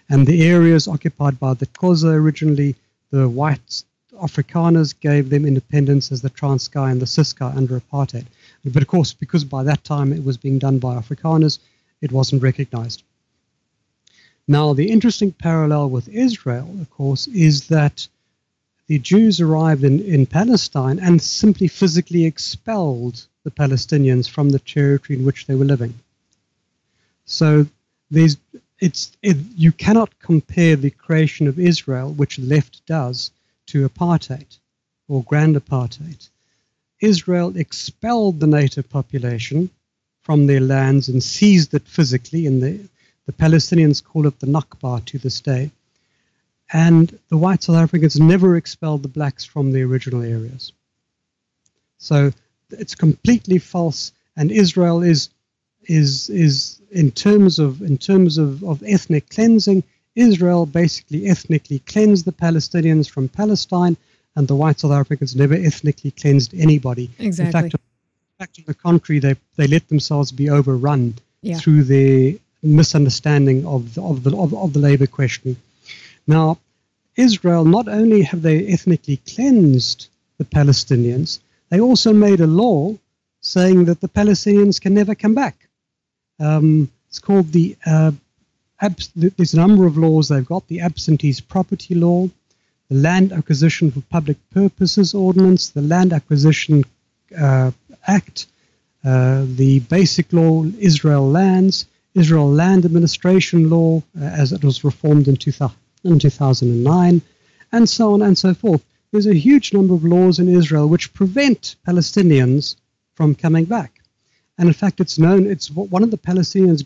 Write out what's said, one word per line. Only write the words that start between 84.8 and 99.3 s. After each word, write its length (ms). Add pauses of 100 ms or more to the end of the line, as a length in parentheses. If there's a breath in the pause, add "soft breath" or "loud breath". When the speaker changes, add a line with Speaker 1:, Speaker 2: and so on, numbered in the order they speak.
Speaker 1:
can 120
never 200
come 220
back. 320 (720)
Um, 500 (200)
it's 100
called 320
the, 340
uh, 260 (680)
abs-, 280
th-, 280
there's 160
a 40
number 280
of 120
laws 300
they've 180
got, 220
the 140
Absentees 580
Property 540
Law, 340 (640)
the 60
Land 360
Acquisition 600
for 180
Public 280 (120)
Purposes 640
Ordinance, 560
the 140
Land 280
Acquisition, 720 (560)
uh, 320 (360)
Act, 400 (560)
uh, 420